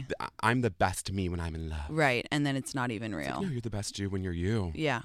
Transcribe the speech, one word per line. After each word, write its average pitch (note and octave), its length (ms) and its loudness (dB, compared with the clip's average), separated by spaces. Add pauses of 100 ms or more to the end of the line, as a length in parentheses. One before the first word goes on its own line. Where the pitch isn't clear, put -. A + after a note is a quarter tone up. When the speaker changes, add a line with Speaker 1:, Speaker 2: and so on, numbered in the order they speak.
Speaker 1:
th-, - 120 -4
I, - 100 -4 (120)
I'm A#2+ 200 4
the A#2 80 4
best F#2 420 0
me F#2+ 160 2
when E2+ 120 -2
I'm D#2+ 160 -4
in D#2+ 140 -4
love. D2+ 200 -4
Speaker 2:
Right. C#3 420 4
And D3 140 2
then C#3 100 2
it's C3 200 -4
not B2+ 160 0
even A2 220 -4
Speaker 1:
It's D2+ 140 -4
like, C2 80 -2
Speaker 2:
real. C2 120 -2
Speaker 1:
"No, - 40 0
you're A#2+ 100 -2
the A2 100 -4
best G2+ 260 -4
you G2 140 0
when F#2+ 120 0
you're F#2 80 0
you." F2+ 440 2
Speaker 2:
Yeah, C3+ 300 0